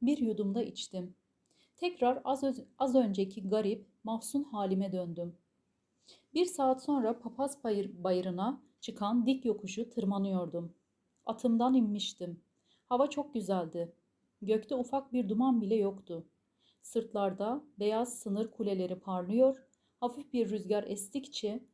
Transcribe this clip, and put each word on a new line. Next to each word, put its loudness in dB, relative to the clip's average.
bir 4
yudumda 0
içtim. -10
Tekrar 0
az -2
öz-, -2
az 4
önceki 2
garip, 0
mahzun -2
halime -2
döndüm. -6
Bir 4
saat 2
sonra 2
papaz -4
bayır-, -2
bayırına 0
çıkan 0
dik 2
yokuşu -2
tırmanıyordum. 0
Atımdan 2
inmiştim. 0
Hava 4
çok -6
güzeldi. -2
Gökte 0
ufak -2
bir 0
duman 4
bile 0
yoktu. -2
Sırtlarda -2
beyaz 0
sınır -2
kuleleri -2
parlıyor, 0
hafif -6
bir 2
rüzgar -2
estikçe -6